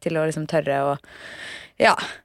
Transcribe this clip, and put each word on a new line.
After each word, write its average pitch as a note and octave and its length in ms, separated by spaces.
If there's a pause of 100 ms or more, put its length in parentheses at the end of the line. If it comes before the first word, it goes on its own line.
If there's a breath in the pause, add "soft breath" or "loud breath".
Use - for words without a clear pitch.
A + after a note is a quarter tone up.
til E3 180
å D#3 80
liksom D#3 240
tørre C#3 320
å, C#3+ 120 (840 loud breath)
ja, G#3+ 160 (300 loud breath)